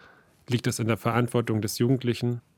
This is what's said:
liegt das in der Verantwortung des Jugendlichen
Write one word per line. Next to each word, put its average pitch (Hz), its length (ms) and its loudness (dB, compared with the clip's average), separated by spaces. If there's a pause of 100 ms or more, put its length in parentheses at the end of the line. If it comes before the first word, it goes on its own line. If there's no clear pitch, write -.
(480)
liegt 120 180 0
das 120 120 -2
in 110 100 0
der 113 80 2
Verantwortung 117 640 0
des 107 180 -4
Jugendlichen 120 640 0 (180)